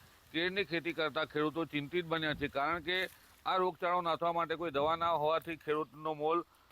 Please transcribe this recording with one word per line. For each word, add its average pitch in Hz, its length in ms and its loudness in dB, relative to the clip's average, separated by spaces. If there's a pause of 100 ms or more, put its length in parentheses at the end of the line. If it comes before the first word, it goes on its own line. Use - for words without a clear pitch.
(320)
કેળની 185 320 0
ખેતી 165 280 -4
કરતા 156 320 0
ખેડૂતો 151 400 0
ચિંતિત 147 400 -4
બન્યા 160 300 -2
છે, 143 140 -4
કારણ 147 320 -2
કે 180 280 -2 (380)
આ 180 100 0
રોગચાળો 180 440 2
નાથવા 170 320 2
માટે 165 220 0
કોઈ 165 160 -2
દવા 147 260 2
ના 170 140 0
હોવાથી 156 460 2
ખેડૂતનો 151 580 -4
મોલ 160 300 0 (280)